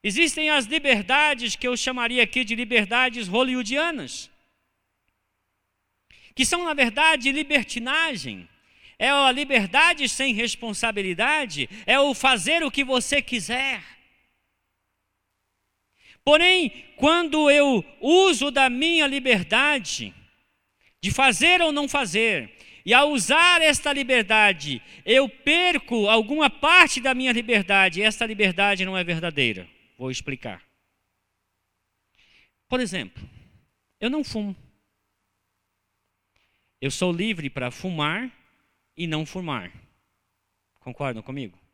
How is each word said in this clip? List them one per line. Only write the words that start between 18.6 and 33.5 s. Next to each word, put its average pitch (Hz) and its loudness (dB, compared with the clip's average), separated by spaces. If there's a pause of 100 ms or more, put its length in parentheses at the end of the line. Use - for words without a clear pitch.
minha 302 0
liberdade, 247 -2 (880)
de 202 -6
fazer 269 2
ou 311 2
não 285 -4
fazer, 208 -2 (320)
e 190 0
ao 285 6
usar 320 4
esta 294 2
liberdade, 214 0 (220)
eu 254 4
perco 302 0
alguma 226 2
parte 330 4
da 262 0
minha 254 -2
liberdade, 196 0
esta 220 0
liberdade 196 0
não 190 -6
é 180 -2
verdadeira. 143 -4 (300)
Vou 131 -10
explicar. 123 -12 (2000)
Por 254 -2
exemplo, 175 -6 (800)